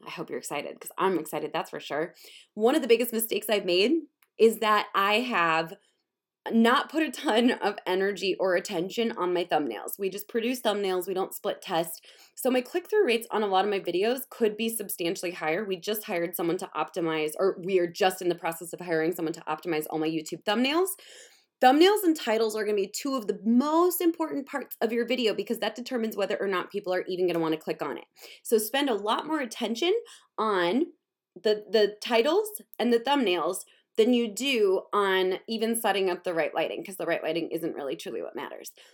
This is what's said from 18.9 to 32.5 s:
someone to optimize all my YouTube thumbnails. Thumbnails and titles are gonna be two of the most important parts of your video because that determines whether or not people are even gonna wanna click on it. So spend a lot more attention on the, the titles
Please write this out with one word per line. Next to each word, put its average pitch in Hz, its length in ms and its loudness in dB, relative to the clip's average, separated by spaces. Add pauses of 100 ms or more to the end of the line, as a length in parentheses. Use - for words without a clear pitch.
someone 165 220 -4
to 170 80 -16
optimize 156 460 -4
all 156 120 -4
my 156 80 0
YouTube 160 340 -6
thumbnails. 269 460 2 (760)
Thumbnails 339 400 8
and 320 140 4
titles 220 400 0
are 214 80 -2
gonna 208 100 0
be 196 140 0
two 269 260 -4
of 208 140 -4
the 175 160 -2
most 302 560 4
important 311 440 0
parts - 360 -8
of 226 120 0
your 233 140 0
video 233 280 2
because 208 260 -4
that 220 160 -4
determines 226 400 -4
whether 196 260 -2
or 196 60 -2
not 185 240 -2
people 185 200 -4
are 185 140 -2
even 180 220 0
gonna 165 100 0
wanna 160 180 0
click 160 260 -4
on 143 140 -4
it. - 100 -14 (360)
So 220 160 2
spend 269 320 -2
a 220 40 0
lot 214 340 -2
more 311 100 -2
attention 240 560 -2 (420)
on 208 500 2 (540)
the, 208 300 2
the 208 320 4
titles 285 600 2 (180)